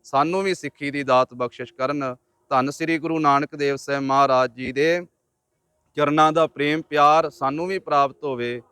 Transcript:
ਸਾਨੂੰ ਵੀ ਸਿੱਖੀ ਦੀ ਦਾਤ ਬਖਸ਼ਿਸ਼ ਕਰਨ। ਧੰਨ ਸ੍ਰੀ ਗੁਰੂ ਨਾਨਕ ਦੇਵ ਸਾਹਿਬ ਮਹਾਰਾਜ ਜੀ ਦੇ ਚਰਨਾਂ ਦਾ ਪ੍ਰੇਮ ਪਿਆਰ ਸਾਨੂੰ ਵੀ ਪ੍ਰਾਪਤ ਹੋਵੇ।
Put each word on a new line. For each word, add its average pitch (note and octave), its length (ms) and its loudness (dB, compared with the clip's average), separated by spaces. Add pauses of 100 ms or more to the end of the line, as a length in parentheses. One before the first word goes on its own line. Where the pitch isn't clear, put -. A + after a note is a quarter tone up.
ਸਾਨੂੰ E3 400 0
ਵੀ F#3+ 120 -2
ਸਿੱਖੀ C#3+ 360 -10
ਦੀ C#3 120 -6
ਦਾਤ B2+ 320 2
ਬਖਸ਼ਿਸ਼ B2 400 -10
ਕਰਨ। C3 420 -4 (320)
ਧੰਨ C3+ 220 0
ਸ੍ਰੀ D#3+ 280 -4
ਗੁਰੂ D#3+ 200 -4
ਨਾਨਕ D3 380 2
ਦੇਵ C#3 200 -2
ਸਾਹਿਬ C#3 260 -4
ਮਹਾਰਾਜ C3+ 500 2
ਜੀ B2+ 200 -10
ਦੇ E3 340 0 (920)
ਚਰਨਾਂ D3+ 360 2
ਦਾ D#3+ 140 2
ਪ੍ਰੇਮ D3 360 -4
ਪਿਆਰ D3 480 4
ਸਾਨੂੰ C#3+ 360 -4
ਵੀ F#3+ 120 -6
ਪ੍ਰਾਪਤ C#3+ 460 0
ਹੋਵੇ। A#2+ 480 -6